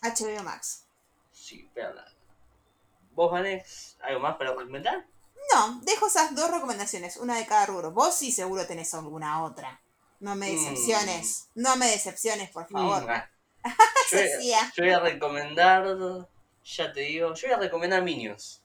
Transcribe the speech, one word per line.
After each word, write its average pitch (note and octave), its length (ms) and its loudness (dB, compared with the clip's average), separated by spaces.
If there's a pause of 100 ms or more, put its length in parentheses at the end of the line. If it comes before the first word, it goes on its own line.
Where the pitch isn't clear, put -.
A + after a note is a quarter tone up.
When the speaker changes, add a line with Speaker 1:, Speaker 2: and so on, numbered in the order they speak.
Speaker 1:
H A#3 220 -2
B G#3+ 140 -6
O F#3+ 60 -8
Max. - 400 -12 (480)
Speaker 2:
Sí, - 420 -20
véanla. - 320 -12 (1040)
¿Vos, E3+ 220 2
Vanes, F#3+ 720 -6
algo C3 180 -4
más D#3 160 -2
para C3 160 -4
recomendar? C3+ 520 -6 (500)
Speaker 1:
No, A#3 280 2
dejo G#4 260 0
esas D#4 260 2
dos D#4 160 0
recomendaciones, G3+ 680 -4
una A#3+ 220 -6
de A3+ 80 -4
cada G#3+ 180 4
rubro. F3+ 260 -4
Vos C#4 240 4
sí C4 180 -2
seguro F#3 340 -2
tenés E3 260 -8
alguna D#3 520 -6
otra. C#3 360 -12 (400)
No G3+ 140 -8
me G3 160 -4
Speaker 2:
Mm. - 60 -2
Speaker 1:
decepciones, F#3 1000 -2
no C4 220 2
me B3+ 100 2
decepciones, G#3 640 -2
por E3 180 -14
favor. E3 360 -2
Speaker 2:
Mm, A2+ 60 -6
ah. A2+ 200 -4 (340)
Speaker 1:
<laughs> C4+ 480 6
Speaker 2:
Yo - 60 4
voy - 20 6
a, F#3+ 80 4
Speaker 1:
Se D3 80 0
hacía. A#3 400 2
Speaker 2:
yo E3+ 80 2
voy F#3 80 8
a F3 80 6
recomendar, D#3+ 960 4 (680)
ya D#3 280 -6
te C#3 80 -6
digo, D#3+ 340 -2
yo B3 140 -6
voy B3+ 60 2
a G#3 60 0
recomendar F3+ 420 0
Minions. A#2+ 640 -8